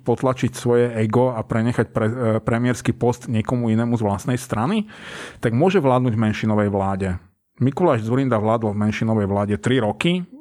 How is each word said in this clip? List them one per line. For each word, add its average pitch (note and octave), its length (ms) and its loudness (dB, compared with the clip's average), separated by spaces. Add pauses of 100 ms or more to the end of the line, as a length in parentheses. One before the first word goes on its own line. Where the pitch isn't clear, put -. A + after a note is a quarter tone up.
potlačiť B2 480 0
svoje A#2+ 320 2 (160)
ego A#2+ 320 2
a A2 80 -4
prenechať A2+ 480 0
pre-, A2 180 0
e, A2+ 300 0
premiérsky A#2+ 560 0
post A#2+ 320 -2
niekomu A#2 420 -2
inému A#2 300 0
z - 20 -4
vlastnej G#2+ 380 -2
strany, F#3+ 480 -2 (560)
tak A#2 80 0
môže E3+ 320 2
vládnuť B2+ 320 2
v A2+ 80 2
menšinovej G#2+ 480 0
vláde. G2 360 -2 (520)
Mikuláš C3 480 2
Dzurinda B2 320 0
vládol A2 320 0
v G#2 160 0
menšinovej G#2+ 400 0
vláde G2+ 320 0
tri B2 240 0
roky F3 400 0 (160)